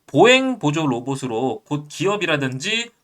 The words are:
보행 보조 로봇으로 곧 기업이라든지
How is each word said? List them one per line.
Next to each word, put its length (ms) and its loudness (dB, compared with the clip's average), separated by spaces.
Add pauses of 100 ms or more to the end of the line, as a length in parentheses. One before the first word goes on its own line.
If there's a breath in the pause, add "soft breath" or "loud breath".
보행 540 4
보조 260 0
로봇으로 800 -4
곧 220 -6
기업이라든지 1040 -2 (120)